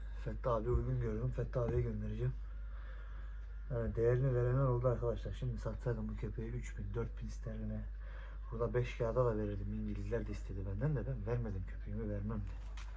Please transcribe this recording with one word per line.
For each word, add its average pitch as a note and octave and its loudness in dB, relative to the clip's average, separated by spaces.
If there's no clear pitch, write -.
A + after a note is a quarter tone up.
Fethi A2+ 0
abi A#2 4
uygun A#2+ 4
gördüm. A#2 2
Fethi B2 0
abiye A#2+ 4
göndereceğim. A2 0
Yani A2+ 0
değerini B2 6
verenler B2 6
oldu B2 4
arkadaşlar. A2+ 2
Şimdi A#2 -2
satsaydım A2 -2
bu G#2+ -2
köpeği A2 -2
üç A#2+ -4
bin, G2+ -4
dört A2+ -2
bin A2 -4
sterline. G#2+ -4
Burada A2+ 0
beş B2 0
kağıda A#2+ 4
da A2 2
verirdim. G#2 -2
İngilizler G#2 -2
de G#2+ -4
istedi G2 -6
benden B2 2
de G#2+ -2
ben A#2+ -2
vermedim A2 0
köpeğimi, G#2 -4
vermem G#2 -2
de. - -4